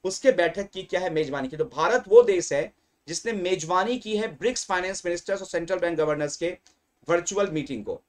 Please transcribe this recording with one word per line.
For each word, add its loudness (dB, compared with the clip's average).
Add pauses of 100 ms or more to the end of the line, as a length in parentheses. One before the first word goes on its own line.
उसके 2
बैठक -2
की -10
क्या -4
है? -2
मेजबानी -2
की। -12
तो 0
भारत 0
वो 12
देश 2
है -2 (360)
जिसने -6
मेजबानी 0
की -6
है -2 (120)
BRICS -2
finance -4
मिनिस्टर्स -4
और -10
सेंट्रल -4
bank -2
governors 0
के -4 (520)
virtual 0
meeting -6
को। -8